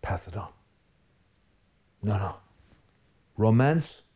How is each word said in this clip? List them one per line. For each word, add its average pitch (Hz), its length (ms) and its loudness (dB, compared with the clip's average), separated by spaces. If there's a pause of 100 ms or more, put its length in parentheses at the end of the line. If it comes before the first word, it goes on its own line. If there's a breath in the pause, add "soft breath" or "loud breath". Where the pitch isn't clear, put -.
Pass - 260 -8
it 90 120 -12
on. - 100 -12 (1500)
No, 104 140 0
no. 98 200 -4 (1000)
Romance? 127 680 2 (120)